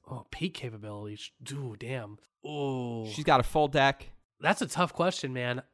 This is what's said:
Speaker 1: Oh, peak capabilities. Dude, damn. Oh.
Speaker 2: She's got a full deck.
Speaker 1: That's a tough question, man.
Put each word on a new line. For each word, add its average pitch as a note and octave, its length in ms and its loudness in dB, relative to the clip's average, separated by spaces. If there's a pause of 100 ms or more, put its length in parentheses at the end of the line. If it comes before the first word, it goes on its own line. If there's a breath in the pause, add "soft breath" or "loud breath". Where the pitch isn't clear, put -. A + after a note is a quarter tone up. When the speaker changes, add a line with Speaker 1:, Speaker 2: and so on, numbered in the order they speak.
Speaker 1:
Oh, B2 220 -10
peak E3 240 -4
capabilities. G#2+ 800 -10 (100)
Dude, B2 380 -8
damn. A#2 380 -8 (260)
Oh. B2+ 640 -2
Speaker 2:
She's B2+ 160 -6
got C#3+ 160 8
a - 20 4
full D3+ 240 4
deck. C#3 440 4 (300)
Speaker 1:
That's F3+ 220 4
a - 60 -2
tough E3+ 240 0
question, E3+ 400 0
man. B2 300 -2 (120)